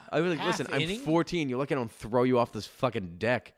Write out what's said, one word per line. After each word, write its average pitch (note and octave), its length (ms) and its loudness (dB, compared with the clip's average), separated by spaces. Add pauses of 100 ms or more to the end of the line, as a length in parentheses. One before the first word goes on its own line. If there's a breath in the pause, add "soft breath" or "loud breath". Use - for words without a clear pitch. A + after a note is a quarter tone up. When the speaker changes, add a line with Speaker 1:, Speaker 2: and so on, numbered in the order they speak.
(100)
Speaker 1:
I D3 100 2
was F3 100 2
like, D#3+ 100 0
Speaker 2:
half G3 180 0
Speaker 1:
"Listen, C3 160 -4
I'm C3+ 60 2
Speaker 2:
inning? F3 180 -2
Speaker 1:
fourteen. E3 500 0
You're B2 120 -2
lucky D3 160 -2
I - 20 0
don't A#2 140 -4
throw A#2+ 320 0
you B2 160 4
off A#2+ 100 0
this G#2+ 160 -8
fucking G2+ 520 -4
deck." A2+ 400 0